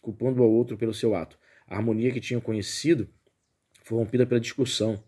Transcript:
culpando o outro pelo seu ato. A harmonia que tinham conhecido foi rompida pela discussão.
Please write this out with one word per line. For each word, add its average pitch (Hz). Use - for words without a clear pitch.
culpando 120
o 113
outro 117
pelo 110
seu 107
ato. 85
A 92
harmonia 113
que 127
tinham 117
conhecido 113
foi 113
rompida 123
pela 123
discussão. 113